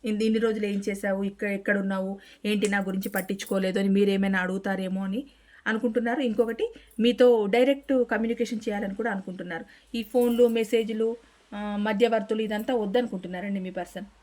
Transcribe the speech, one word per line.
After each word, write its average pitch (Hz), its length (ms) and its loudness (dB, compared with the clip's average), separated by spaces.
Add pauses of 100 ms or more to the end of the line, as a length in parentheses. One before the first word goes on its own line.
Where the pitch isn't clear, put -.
ఇన్ని, 214 200 0
ఇన్ని 220 160 4
రోజులు 214 260 0
ఏం 202 220 -2
చేశావు, 196 360 -2
ఇక్కడ 196 240 -6
ఎక్కడ 196 300 0
ఉన్నావు, 196 400 -4 (260)
ఏంటి 208 240 0
నా 202 120 0
గురించి 190 280 -4
పట్టించుకోలేదు 196 720 -2
అని 196 100 2
మీరేమైనా 196 500 2
అడుగుతారేమో 190 680 -4
అని 202 200 -4 (420)
అనుకుంటున్నారు. 226 540 0
ఇంకొకటి, 233 520 0 (280)
మీతో 233 500 6
డైరెక్ట్ 262 600 4
కమ్యూనికేషన్ 226 580 -2
చేయాలని 202 260 -4
కూడా 220 160 -4
అనుకుంటున్నారు. 185 540 -8 (300)
ఈ 233 80 -2
ఫోన్లు, 240 440 4
మెసేజ్లు, 226 680 0 (380)
ఆ, 208 220 -6
మధ్యవర్తులు 220 680 0
ఇదంతా 214 320 -2
వద్దనుకుంటున్నారండి 196 880 -2
మీ 185 100 -6
పర్సన్. 185 340 -10 (180)